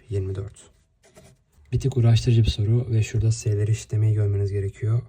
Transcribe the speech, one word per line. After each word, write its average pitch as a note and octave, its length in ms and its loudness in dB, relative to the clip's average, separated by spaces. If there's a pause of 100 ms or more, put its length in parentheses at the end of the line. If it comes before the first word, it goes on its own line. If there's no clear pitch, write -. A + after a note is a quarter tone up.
yirmi F#2+ 260 -4
dört. - 360 -14 (1000)
Bir B2 80 -2
tık C3 160 -4
uğraştırıcı A#2 460 4
bir A2 80 2
soru A2 400 0
ve A2 120 2
şurada A2 300 0
S'leri G#2+ 380 -2
eşitlemeyi G#2+ 440 0
görmeniz G2+ 380 0
gerekiyor. A2 560 -2